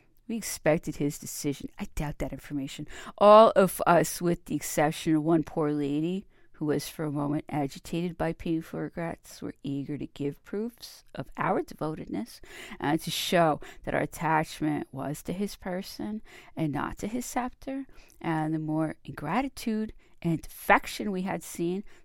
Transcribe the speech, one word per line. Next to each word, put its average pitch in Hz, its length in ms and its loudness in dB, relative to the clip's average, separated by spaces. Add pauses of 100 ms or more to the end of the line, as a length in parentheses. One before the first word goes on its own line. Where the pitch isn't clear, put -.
(280)
We 226 80 -4
expected 160 600 0
his 147 220 -2
decision. - 500 -6 (120)
I 202 160 -6
doubt 147 220 -4
that 135 140 -4
information. 139 540 -8 (320)
All 214 380 12
of 185 280 6
us, 165 380 4
with 175 220 0
the - 100 -4
exception 156 600 2
of 151 80 2
one 160 180 6
poor 147 300 0
lady, 147 540 0 (260)
who - 140 -4
was 143 220 0
for - 160 -6
a 156 60 -2
moment 147 380 -2
agitated 165 680 -4
by 165 160 0
painful 165 460 -4
regrets, - 640 -8
were - 220 -10
eager 139 340 -6
to 127 80 -8
give 143 380 -6
proofs - 580 -8 (100)
of - 140 -8 (100)
our 185 260 2
devotedness - 800 -6 (380)
and 156 220 2
to 165 100 -6
show 165 500 4 (240)
that 135 100 -2
our 147 80 2
attachment 156 880 0
was 139 320 -8
to 180 80 -4
his 202 240 -4
person 202 680 -8 (340)
and 156 160 0
not - 260 -4
to 202 100 -4
his 240 180 -4
scepter. 269 600 -6 (340)
And 160 340 -2
the 160 60 -2
more 156 340 -2 (100)
ingratitude 220 880 -4 (300)
and 165 200 0
defection - 680 -2
we 185 120 -2
had 185 200 -4
seen, 175 400 -4 (220)